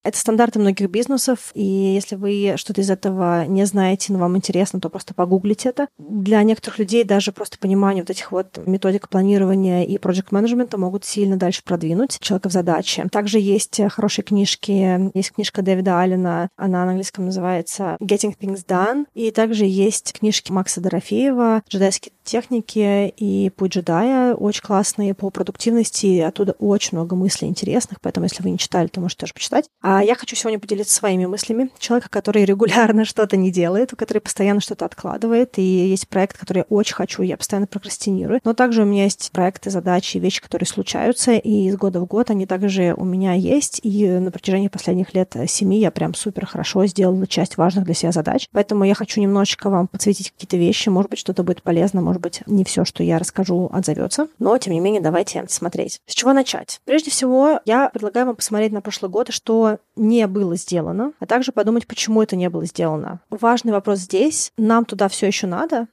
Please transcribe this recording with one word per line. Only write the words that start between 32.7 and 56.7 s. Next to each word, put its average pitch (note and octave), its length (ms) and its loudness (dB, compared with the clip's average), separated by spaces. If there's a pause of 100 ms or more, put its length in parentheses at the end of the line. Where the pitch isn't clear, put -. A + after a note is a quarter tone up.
<laughs> - 0 -
что-то G#3 320 0
не F#3 160 4
делает, F3+ 400 0
у - 40 -14
который - 220 -2
постоянно G3+ 420 0
что-то - 240 -6
откладывает, A#3 760 -2
и G3 40 2
есть F#3 460 2
проект, G3 300 0
который F#3 220 -4
я - 100 2
очень G#3+ 240 2
хочу, - 280 -4
я F3+ 140 -2
постоянно G3+ 300 -4
прокрастинирую, G3 760 -4
но A3+ 120 2
также A#3 280 4
у G#3 40 4
меня G3+ 180 2
есть - 260 -2
проекты, F#3 380 -2
задачи, F3+ 480 -2
вещи, F3+ 240 -2
которые - 260 -6
случаются, - 640 0
и G#3 340 2
из G3 100 0
года F#3 240 0
в F3+ 60 -4
год A3 240 0
они F#3+ 160 0
также F#3+ 500 0
у - 80 -6
меня F#3 300 0
есть, B3+ 480 0
и G#3 260 2
на F3+ 220 0
протяжении G3 380 0
последних F#3 440 -2
лет F#3 240 0 (100)
семи G3 320 0
я G3+ 120 4
прям E3 240 -2
супер - 320 -6
хорошо - 400 0
сделала F#3 400 2
часть - 320 -2
важных F3+ 260 2
для E3+ 80 -2
себя E3 200 0
задач, E3 400 -2
поэтому G3+ 320 2
я G3 100 4
хочу - 260 -4
немножечко G3+ 480 0
вам F#3 180 2
подсветить G3 440 -2
какие-то - 260 -6
вещи, F3+ 320 2
может G3 220 2
быть, G#3 80 -8
что-то F#3 240 -4
будет F3 200 -2
полезно, F3+ 380 2
может E3+ 220 0
быть, F3 240 -6
не G3 180 2
всё, F3 220 -2
что - 160 -4
я E3+ 160 2
расскажу, F3+ 520 -2
отзовётся, F#3+ 580 -2 (100)
но, G#3+ 180 2
тем A3+ 160 -4
не E3 80 0
менее, G3 220 0
давайте F3 460 -2
смотреть. - 580 -6
С - 80 -10
чего B3+ 180 4
начать? - 540 0